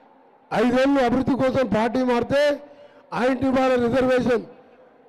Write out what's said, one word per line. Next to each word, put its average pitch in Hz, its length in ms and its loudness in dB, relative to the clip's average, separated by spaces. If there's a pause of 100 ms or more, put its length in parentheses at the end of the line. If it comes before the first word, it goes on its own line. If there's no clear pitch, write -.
(540)
ఐదేళ్ళు 254 500 2
అభివృద్ధి 254 320 0
కోసం 262 320 0
పార్టీ 220 360 -2
మారితే 262 580 0 (540)
ఐఎన్టీ 254 340 0
బాల 262 240 2
రిజర్వేషన్, 247 680 0 (640)